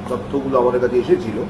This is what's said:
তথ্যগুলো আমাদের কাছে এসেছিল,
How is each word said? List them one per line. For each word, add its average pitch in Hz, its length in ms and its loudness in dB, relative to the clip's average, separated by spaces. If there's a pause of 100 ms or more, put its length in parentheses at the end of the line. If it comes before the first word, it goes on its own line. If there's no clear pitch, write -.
তথ্যগুলো 131 500 -2
আমাদের 123 220 2
কাছে 123 180 2
এসেছিল, 120 520 0